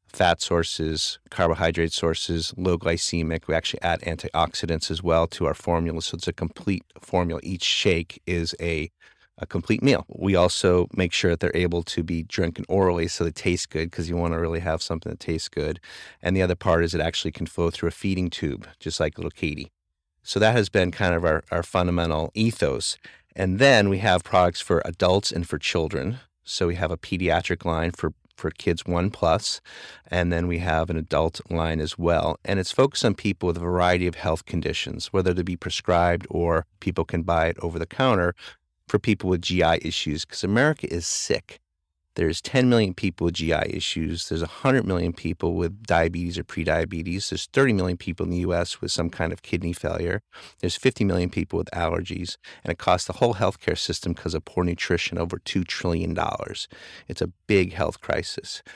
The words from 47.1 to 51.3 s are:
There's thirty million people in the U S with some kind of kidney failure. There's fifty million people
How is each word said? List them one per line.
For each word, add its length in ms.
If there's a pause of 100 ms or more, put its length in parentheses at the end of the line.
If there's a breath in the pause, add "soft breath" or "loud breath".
There's 180
thirty 260
million 240
people 280
in 60
the 80
U 160
S 260
with 120
some 180
kind 220
of 100
kidney 300
failure. 500 (380 loud breath)
There's 160
fifty 260
million 260
people 280